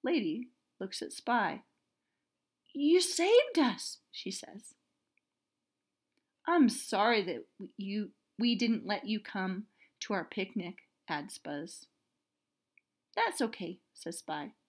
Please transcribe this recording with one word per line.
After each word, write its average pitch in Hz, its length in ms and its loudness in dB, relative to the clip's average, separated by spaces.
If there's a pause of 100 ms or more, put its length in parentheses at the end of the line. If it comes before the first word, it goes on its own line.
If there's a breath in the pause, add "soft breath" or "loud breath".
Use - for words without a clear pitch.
Lady 240 460 -2 (300)
looks 190 220 -8
at - 120 -8
Spy. 214 500 -2 (1080)
"You 302 260 6
saved 440 600 4
us," 240 400 0 (120)
she - 200 -10
says. - 420 -12 (1700)
"I'm 330 220 8
sorry 220 520 2
that 170 240 -4 (140)
w-, 190 180 -12
you, 202 340 -4 (280)
we 233 160 4
didn't 226 320 0
let 202 180 -2
you 214 140 -2
come 190 480 -6 (340 soft breath)
to - 120 -6
our 175 120 -2
picnic," 190 640 -8 (180)
adds 147 300 -8
Buzz. - 480 -10 (1300)
"That's - 260 -2
okay," 185 380 -4 (140)
says - 240 -12
Spy. 151 380 -10 (140)